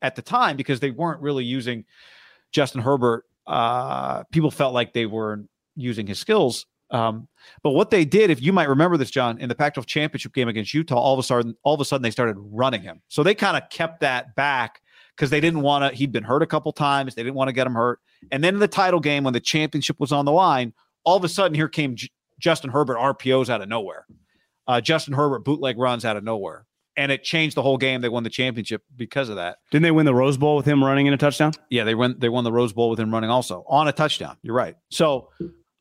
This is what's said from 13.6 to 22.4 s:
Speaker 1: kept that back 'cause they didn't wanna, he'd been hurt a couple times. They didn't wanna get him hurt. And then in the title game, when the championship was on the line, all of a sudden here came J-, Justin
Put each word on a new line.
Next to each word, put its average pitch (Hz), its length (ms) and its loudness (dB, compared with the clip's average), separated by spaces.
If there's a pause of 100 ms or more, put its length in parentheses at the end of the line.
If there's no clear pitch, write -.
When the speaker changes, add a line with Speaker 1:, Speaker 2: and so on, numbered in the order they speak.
Speaker 1:
kept 165 300 -6
that 127 340 -2
back 135 460 -2 (360)
'cause 143 120 -2
they 147 120 0
didn't 165 200 0
wanna, 139 300 2
he'd 131 220 -4
been 110 100 -2
hurt 131 200 2
a - 40 0
couple 156 240 -2
times. 139 440 0
They 117 80 -6
didn't 131 120 -6
wanna 135 160 0
get 127 160 0
him 127 60 -4
hurt. 120 260 0 (320)
And 135 100 -2
then 180 120 4
in 202 80 0
the 208 80 4
title 185 320 2
game, 143 240 0
when 127 80 0
the 120 80 -2
championship 151 580 -2
was 147 140 -2
on 143 100 2
the 143 80 2
line, 151 420 2 (300)
all 180 140 4
of 185 80 -2
a 165 40 -2
sudden 175 260 0
here 151 120 0
came 143 280 -4
J-, - 140 -12 (300)
Justin 156 300 0